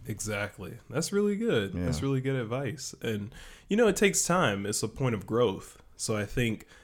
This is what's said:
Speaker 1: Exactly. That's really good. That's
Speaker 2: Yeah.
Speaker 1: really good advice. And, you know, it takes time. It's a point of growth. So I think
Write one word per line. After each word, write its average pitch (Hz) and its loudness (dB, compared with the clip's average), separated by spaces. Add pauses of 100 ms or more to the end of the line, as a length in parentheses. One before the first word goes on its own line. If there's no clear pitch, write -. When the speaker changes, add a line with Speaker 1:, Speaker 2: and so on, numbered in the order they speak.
Speaker 1:
Exactly. 104 -6 (160)
That's 151 -2
really 208 2
good. 135 2
That's 92 0
Speaker 2:
Yeah. 135 -2
Speaker 1:
really 135 2
good 135 -2
advice. 123 -4
And, 104 -4 (360)
you 202 2
know, 233 8
it 196 4
takes - 4
time. 117 2
It's 104 -2
a 113 -2
point 120 0
of 87 -6
growth. 110 2 (180)
So - -2
I 104 0
think 113 -2 (180)